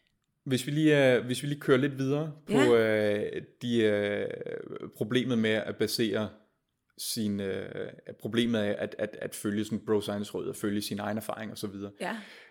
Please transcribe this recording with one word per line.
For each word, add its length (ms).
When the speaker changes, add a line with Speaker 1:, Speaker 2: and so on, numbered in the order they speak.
Speaker 1:
Hvis 240
vi 40
lige, 440
øh, 100
hvis 180
vi 40
lige 120
kører 180
lidt 200
videre 360
på, 80
Speaker 2:
Ja. 640
Speaker 1:
øh, 60
de, 200
øh, 460
problemet 440
med 100
at 280
basere 520
sin, 420
øh, 500
problemet 400
af 200
at, 200
at, 220
at 140
følge 300
sådan 200
bro 160
science 320
råd 140
og 80
følge 260
sin 180
egen 180
erfaring 340
og 60
så 100
videre. 240
Speaker 2:
Ja. 160